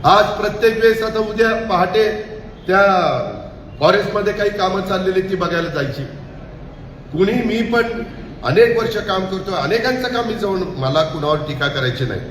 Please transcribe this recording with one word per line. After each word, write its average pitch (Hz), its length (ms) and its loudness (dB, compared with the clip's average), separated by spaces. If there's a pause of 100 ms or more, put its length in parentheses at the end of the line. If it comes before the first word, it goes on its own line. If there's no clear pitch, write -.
आज 196 220 6 (160)
प्रत्येक 220 420 2
वेळेस, 220 200 4
आता 220 160 -2
उद्या 220 480 0
पहाटे 208 540 2 (460)
त्या 185 500 4 (600)
फॉरेस्टमध्ये 196 540 2
काही 208 160 0
कामं 190 320 0
चाललेली 185 400 0
ती 190 140 -2
बघायला 170 340 0
जायची. 139 340 -4 (1080)
कुणी, 190 220 2
मी 233 300 0
पण 233 200 2 (600)
अनेक 214 380 6
वर्ष 185 160 -2
काम 190 280 -2
करतोय, 190 300 -4
अनेकांचं 240 580 0
काम 240 120 0
मी 220 80 -2
जाऊन, 196 300 -2 (140)
मला 139 260 2
कुणावर 151 340 0
टीका 143 300 -4
करायची 131 380 -2
नाही 98 260 -4